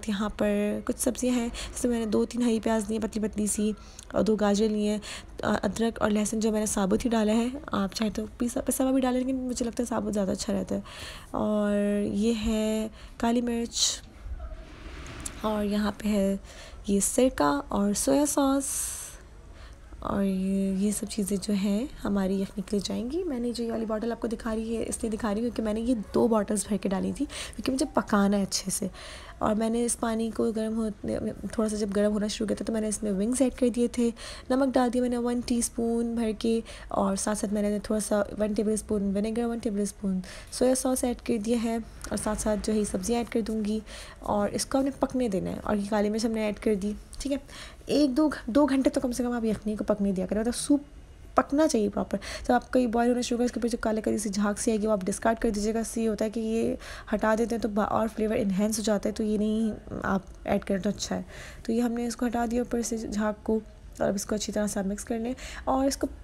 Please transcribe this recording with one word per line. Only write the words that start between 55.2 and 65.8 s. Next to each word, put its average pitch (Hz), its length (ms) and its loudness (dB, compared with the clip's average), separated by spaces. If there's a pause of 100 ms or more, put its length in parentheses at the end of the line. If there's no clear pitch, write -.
कर 233 120 2
दीजिएगा। 214 280 0
इससे 226 220 -4
ये 226 60 2
होता 214 180 0
है 214 60 -2
कि 233 80 -4
ये 226 380 0 (340)
हटा 214 240 4
देते 226 200 0
हैं 220 60 -4
तो 233 80 0
बा-, 208 200 0
और 220 180 2
फ्लेवर 214 280 0
एनहांस 208 420 2
हो 220 60 -2
जाता 208 260 2
है, 208 60 -4
तो 226 80 -2
ये 214 140 2
नहीं 214 340 2 (340)
आप 190 200 2 (220)
ऐड 196 160 2
करें 196 180 0
तो 208 80 0
अच्छा - 260 -4
है। 185 100 -4 (400)
तो 226 80 0
ये 226 60 2
हमने 240 280 0
इसको 233 180 -2
हटा 233 200 0
दिया 233 160 0
ऊपर 240 200 0
से 226 160 -2
झाग 214 380 0 (100)
को 220 160 2 (400)
और - 60 6
अब 196 80 2
इसको 202 200 -2
अच्छी 208 160 -4
तरह 208 160 0
से 202 120 -4
आप 190 60 0
मिक्स 202 180 -4
कर 233 160 -2
लें 240 160 -4 (320)
और 269 200 4